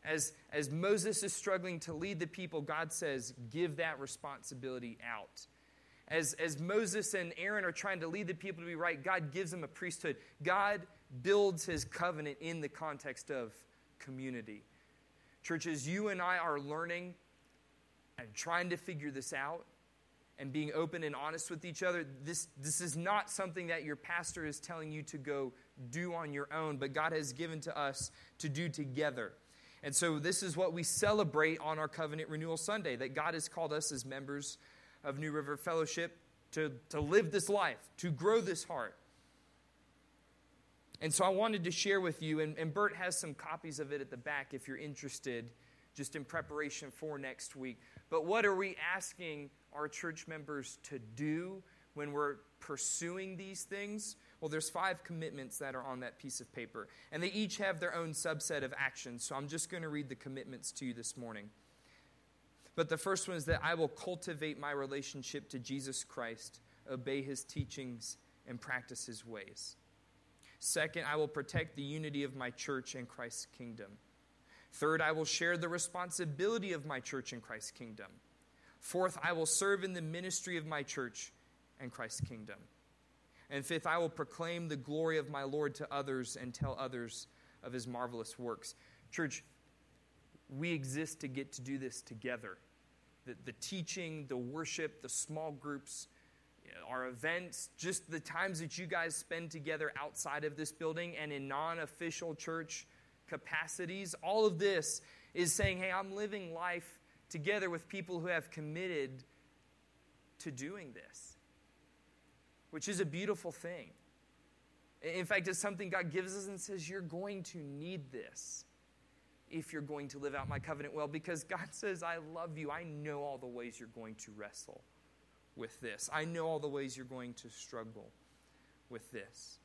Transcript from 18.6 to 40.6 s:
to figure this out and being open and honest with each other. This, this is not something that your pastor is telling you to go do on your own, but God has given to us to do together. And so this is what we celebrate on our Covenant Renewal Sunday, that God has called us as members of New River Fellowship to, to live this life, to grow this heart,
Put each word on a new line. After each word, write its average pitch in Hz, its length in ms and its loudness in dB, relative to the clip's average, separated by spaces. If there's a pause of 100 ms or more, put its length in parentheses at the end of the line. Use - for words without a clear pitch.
to 175 80 4
figure 147 320 -4
this 131 240 -4
out 143 320 -2 (720)
and 135 160 -4
being 151 220 2
open 165 280 2
and 143 120 0
honest 156 340 -2
with 165 160 -4
each 175 160 -4
other. 175 240 4 (180)
This, 156 240 -2 (140)
this 151 180 2
is 165 160 0
not 190 360 2
something 180 360 -2
that 165 160 0
your 147 120 -2
pastor 170 500 -2
is 147 140 -2
telling 160 320 -6
you 151 100 -4
to 151 160 -8
go 139 340 0 (380)
do 170 240 -2
on 165 180 -2
your 143 220 -2
own, 156 240 2
but 139 160 0
God 156 180 4
has 147 220 2
given 160 280 -2
to - 140 -2
us 139 360 0 (260)
to 156 120 0
do 156 200 2
together. 135 640 0 (500)
And 139 120 0
so 165 220 6
this 180 240 2
is 175 160 0
what 180 160 4
we 170 80 0
celebrate 160 800 6
on 156 180 0
our 156 100 2
Covenant 156 400 -2
Renewal 156 300 0
Sunday, 165 380 0
that 131 180 -2
God 156 220 2
has 156 120 0
called 165 240 0
us 156 200 2
as 127 120 -2
members 139 540 -4 (460)
of 139 160 0
New 156 120 0
River 147 260 0
Fellowship 165 600 2 (360)
to, 156 180 2 (180)
to 151 100 0
live 156 320 8
this 196 180 4
life, 185 280 4 (200)
to 175 120 0
grow 196 320 6
this 175 220 0
heart, 120 320 -2 (2000)